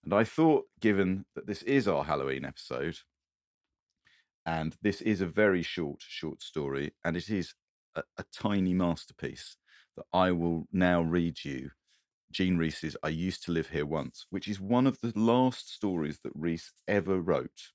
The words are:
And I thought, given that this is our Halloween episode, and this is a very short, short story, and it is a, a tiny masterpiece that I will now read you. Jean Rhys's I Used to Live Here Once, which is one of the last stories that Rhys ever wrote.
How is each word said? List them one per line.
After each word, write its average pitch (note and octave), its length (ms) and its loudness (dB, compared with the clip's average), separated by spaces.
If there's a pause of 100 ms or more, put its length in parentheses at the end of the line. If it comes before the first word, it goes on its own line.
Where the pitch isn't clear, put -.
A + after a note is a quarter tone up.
And - 80 -2
I G3+ 120 6
thought, D#3 420 4 (120)
given F#2+ 460 2 (100)
that - 120 -10
this G2+ 160 -8
is A#2 260 2
our D2 160 2
Halloween C2+ 400 -2
episode, C2 540 -6 (1500)
and D#2+ 380 -2
this G2+ 180 2
is G#2+ 200 0
a F#2+ 60 0
very F#2 360 4
short, D#2 380 -6
short - 420 -10
story, C#2+ 520 -6 (100)
and E2+ 120 0
it F2+ 140 -6
is F#2+ 240 -4 (400)
a, D#2+ 80 -6 (160)
a - 140 -10
tiny F#2+ 420 0
masterpiece E2+ 840 -4 (400)
that - 160 -14
I F#2 200 4
will E2+ 400 0
now F2+ 300 4
read E2 420 0
you. C#2 260 -8 (640)
Jean F#2 240 2
Rhys's D#2+ 460 -2
I D2+ 60 -2
Used E2+ 360 -4
to F2 80 -4
Live D#2+ 160 0
Here D#2 180 -4
Once, C#2+ 440 -6
which F#2+ 180 -8
is G2+ 100 -6
one A#2+ 280 2
of B2+ 140 0
the A#2+ 140 -4
last A#2+ 580 2
stories E2 520 -2
that - 100 -8
Rhys E2 380 -4 (160)
ever F#2+ 320 2
wrote. D2+ 540 -2